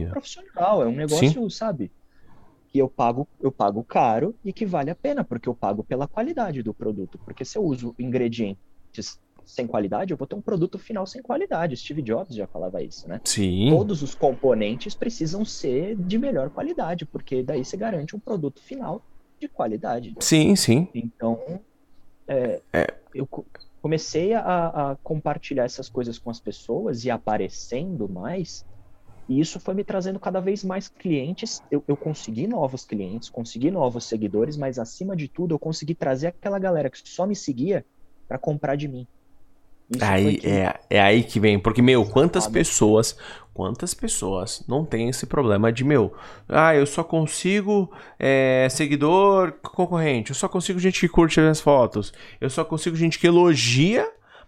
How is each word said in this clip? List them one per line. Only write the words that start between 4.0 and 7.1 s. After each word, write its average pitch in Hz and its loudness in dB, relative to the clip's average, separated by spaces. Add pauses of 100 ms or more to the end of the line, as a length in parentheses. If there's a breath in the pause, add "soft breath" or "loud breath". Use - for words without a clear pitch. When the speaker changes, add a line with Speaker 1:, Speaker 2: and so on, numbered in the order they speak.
Speaker 2:
e 190 -6
que 220 -6
vale 156 -2
a 175 -6
pena, 285 -4
porque - -8
eu 120 -2
pago 104 -2
pela 135 -4
qualidade 226 -4
do 107 -6
produto, 107 -8